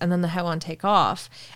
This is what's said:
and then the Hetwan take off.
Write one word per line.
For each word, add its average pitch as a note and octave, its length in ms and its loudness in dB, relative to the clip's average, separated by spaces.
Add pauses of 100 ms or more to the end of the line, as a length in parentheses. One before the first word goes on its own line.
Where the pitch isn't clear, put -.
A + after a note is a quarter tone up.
and F3 100 2
then F3+ 100 2
the F3 80 0
Hetwan E3+ 300 -2
take D#3+ 260 -10
off. F3+ 440 2 (260)